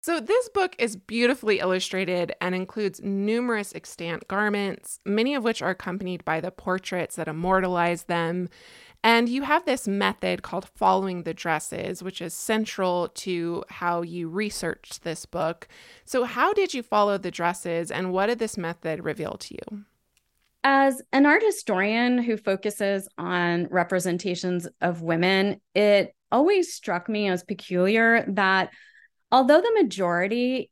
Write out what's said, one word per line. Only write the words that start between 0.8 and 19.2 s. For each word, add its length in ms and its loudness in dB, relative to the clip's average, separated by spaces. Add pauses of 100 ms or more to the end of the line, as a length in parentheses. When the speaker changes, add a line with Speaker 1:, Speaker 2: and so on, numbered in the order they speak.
Speaker 1:
beautifully 640 0
illustrated 800 -2
and 140 -2
includes 480 -6
numerous 720 -2
extant 540 -10
garments, 760 -2
many 300 0
of 100 -4
which 160 0
are 100 -2
accompanied 540 -6
by 160 -2
the 100 -6
portraits 680 -6
that 120 -6
immortalize 760 0
them. 440 -2 (560)
And 240 6
you 140 -2
have 240 2
this 200 0
method 560 0
called 320 -8
following 480 2
the 120 -6
dresses, 680 -4
which 200 -10
is 100 -10
central 760 -2
to 600 -6
how 320 -2
you 280 -6
researched 760 -6
this 240 -8
book. 420 -4 (380)
So 180 0
how 300 2
did 180 2
you 100 -4
follow 360 2
the 120 -6
dresses, 600 -2
and 200 -2
what 160 2
did 120 0
this 200 -4
method 460 -6
reveal 340 -6